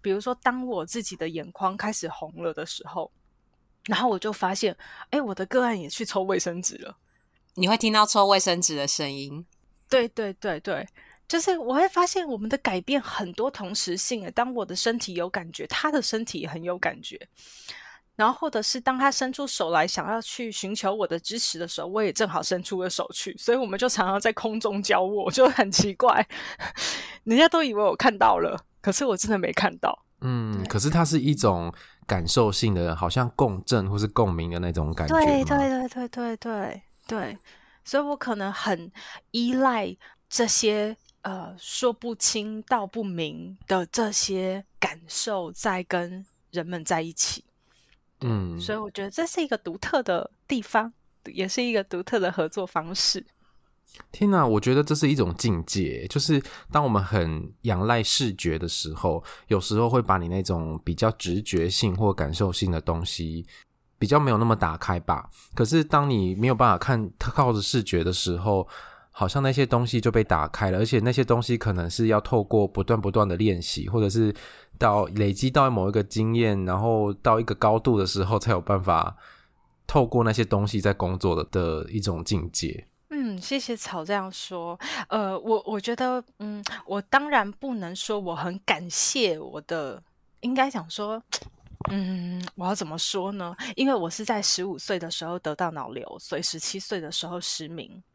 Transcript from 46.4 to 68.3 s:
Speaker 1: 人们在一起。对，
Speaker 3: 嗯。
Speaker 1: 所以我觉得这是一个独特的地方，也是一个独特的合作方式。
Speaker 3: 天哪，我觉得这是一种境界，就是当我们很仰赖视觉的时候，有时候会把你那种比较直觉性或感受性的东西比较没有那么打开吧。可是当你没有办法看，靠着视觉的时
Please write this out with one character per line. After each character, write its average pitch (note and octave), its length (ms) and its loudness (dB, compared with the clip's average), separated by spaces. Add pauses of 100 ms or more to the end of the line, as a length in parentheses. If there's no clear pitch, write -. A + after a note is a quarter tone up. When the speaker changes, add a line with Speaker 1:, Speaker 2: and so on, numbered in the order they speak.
Speaker 1:
人 E3+ 160 -4
们 E3+ 180 -8
在 E3 180 0
一 E3 100 -8
起。 - 320 -4 (720)
对， B2+ 100 -4
Speaker 3:
嗯。 F#2 320 -2
Speaker 1:
所 G#3 140 -4
以 A3 40 -4
我 G#3 120 -8
觉 G3 140 -8
得 G3 60 -8
这 E4 140 -2
是 E4+ 160 -4
一 D#4 60 0
个 - 100 0
独 - 220 -8
特 C#4 240 0
的 F3+ 260 -2 (200)
地 B3+ 120 0
方， A3+ 320 0 (340)
也 F#3+ 200 -4
是 B3 160 -2
一 A#3+ 100 0
个 G3+ 120 2
独 F3+ 180 -6
特 A#3 160 -2
的 F#3 140 2
合 D#3+ 160 0
作 F#3 180 -6
方 E3 260 -4
式。 - 320 0 (840)
Speaker 3:
天 G3+ 220 4
哪， E3+ 120 6
我 G#2+ 160 6
觉 B2+ 140 4
得 C#3+ 80 6
这 D3 100 2
是 D#3 160 4
一 E3 60 6
种 F#2+ 220 2
境 F2 280 0
界， D2+ 440 -2
就 - 100 -2
是 C#3 240 2 (300)
当 D3+ 100 4
我 C#3 60 2
们 G#2 140 4
很 E2+ 600 -2
仰 G2+ 240 0
赖 A#2 160 4
视 A2 320 2
觉 D#2+ 240 -2
的 E2+ 80 -4
时 D#2 260 -4
候， E2+ 300 -2 (240)
有 G2+ 140 2
时 G#2 180 0
候 A#2 100 4
会 A#2+ 140 4
把 F#2+ 160 2
你 E2+ 80 -2
那 F#2 160 -2
种 E2 420 -2
比 E2+ 80 -2
较 A2 200 2
直 F2+ 280 -2
觉 F2+ 300 0
性 F#2+ 260 2
或 G2+ 160 4
感 D#2 220 -2
受 F#2 180 0
性 F#2 180 0
的 D#2+ 100 0
东 E2+ 260 -2
西 E2 400 -6 (520)
比 G#2 80 0
较 C#3+ 140 6
没 C3+ 100 2
有 A2 60 4
那 A2+ 80 4
么 A2+ 100 4
打 E2+ 220 0
开 F2 240 -2
吧。 - 300 -2 (240)
可 A#2+ 100 2
是 D#3 180 4
当 C#3+ 280 2
你 F#2+ 240 2
没 G#2 120 0
有 C3 80 4
办 A#2 160 6
法 G2+ 60 6
看， A2 420 0
靠 B2 360 2
着 G2+ 80 0
视 A#2 200 0
觉 F2 220 0
的 F#2 80 0
时 F2+ 240 0